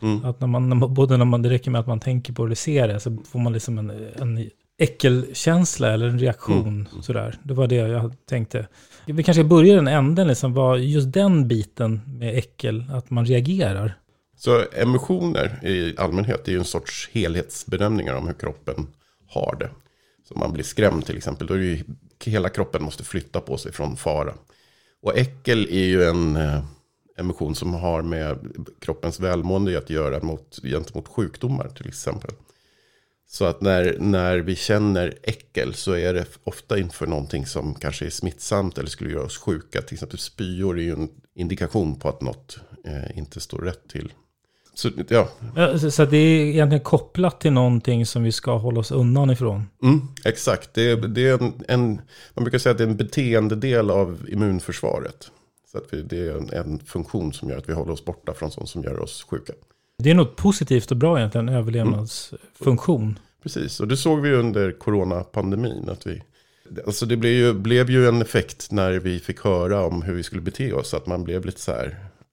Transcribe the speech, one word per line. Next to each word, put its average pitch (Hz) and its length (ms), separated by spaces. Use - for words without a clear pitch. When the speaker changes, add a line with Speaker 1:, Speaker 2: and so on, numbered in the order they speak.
Speaker 1:
Mm. 107 220
Speaker 2:
Att 123 160
när 131 80
man, 127 200
när 123 80
man, 123 180
både 131 220
när 123 80
man, 120 180
det 123 80
räcker 127 200
med 120 100
att 113 60
man 113 140
tänker 127 320
på 113 100
det 117 60
eller 117 60
ser 135 340
det, 104 120
så 113 160
får 123 100
man 120 140
liksom 113 260
en, 107 120
en 113 340
äckelkänsla 135 1120
eller 110 140
en 120 120
reaktion. 120 400
Speaker 1:
Mm. 104 220
Mm. - 120
Speaker 2:
Sådär. 110 400
Det 135 120
var 127 120
det 123 100
jag 117 360
tänkte. 117 380
Vi 156 160
kanske 165 200
ska 151 60
börja 175 260
den 151 140
änden, 151 400
liksom, 127 260
vad 127 260
just 135 320
den 180 360
biten 113 580
med 120 320
äckel, 117 540
att 127 180
man 120 160
reagerar. 123 720
Speaker 1:
Så 120 260
emotioner 131 920
i 87 320
allmänhet 95 500
är 92 40
ju 90 60
en 87 60
sorts - 480
helhetsbenämningar 92 1000
om 65 120
hur 85 80
kroppen - 520
har - 320
det. - 100
Så - 60
om 78 60
man 76 120
blir 69 120
skrämd 87 420
till - 100
exempel, - 300
då 80 80
är 95 40
det 95 60
ju, 80 200
hela 104 240
kroppen - 340
måste 76 220
flytta - 360
på 65 180
sig - 140
från 73 240
fara. 76 380
Och - 160
äckel 123 520
är 92 140
ju 92 200
en, 85 320
eh, 73 260
emotion 85 360
som 87 200
har 85 280
med 80 360
kroppens 82 400
välmående 92 580
att 67 120
göra 73 320
mot, 80 400
gentemot 76 460
sjukdomar - 600
till - 200
exempel. - 420
Så - 160
att 85 160
när, 92 400
när 92 380
vi 87 180
känner 101 680
äckel - 520
så - 180
är 87 220
det 87 120
ofta - 340
inför 87 280
någonting 73 400
som 69 280
kanske 73 320
är 73 40
smittsamt 92 680
eller 69 120
skulle 82 200
göra 76 140
oss - 140
sjuka. - 440
Till - 120
exempel - 240
spyor 90 600
är 85 40
ju 85 100
en 78 160
indikation 87 640
på - 100
att 78 140
något, - 360
eh, 73 340
inte 76 220
står - 180
rätt 90 300
till. - 240
Så, - 140
ja. 113 200
Speaker 2:
Ja, 175 220
så, 151 120
så 156 120
att 139 80
det 151 60
är 156 300
egentligen 147 380
kopplat - 560
till 156 120
någonting 120 540
som 120 160
vi 113 100
ska 120 240
hålla 117 240
oss 110 100
undan 135 400
ifrån. 113 360
Speaker 1:
Mm, 139 180
exakt. - 500
Det 117 160
är, 117 60
det 113 320
är 127 140
en, 131 100
en, 120 320
man 120 100
brukar 123 140
säga 127 120
att 113 80
det 117 60
är 110 40
en 110 80
beteendedel 110 920
av 90 380
immunförsvaret. - 1040
Så - 60
att - 120
vi, 73 120
det 87 160
är 82 180
en, 78 160
en 147 260
funktion 101 540
som - 160
gör - 100
att - 100
vi 156 40
håller 165 200
oss 151 120
borta - 300
från 78 160
sånt - 180
som 85 140
gör - 180
oss - 300
sjuka. - 220
Speaker 2:
Det 135 120
är 165 40
något 160 220
positivt 143 540
och 131 60
bra 156 220
egentligen, 113 300
en 127 60
överlevnadsfunktion. 113 1500
Speaker 1:
Mm. 107 120
Precis, - 380
och 104 80
det 127 80
såg 151 240
vi 143 120
under 104 400
coronapandemin. 98 1160
Att - 180
vi, 87 160
alltså 104 200
det 120 100
blev 117 160
ju, 123 200
blev 120 380
ju 127 180
en 117 140
effekt - 480
när 95 220
vi 92 260
fick - 260
höra 92 420
om 85 160
hur 90 120
vi 87 80
skulle 87 200
bete 98 300
oss. 67 220
Att - 120
man 90 180
blev 90 200
lite 92 160
så - 120
här, 65 240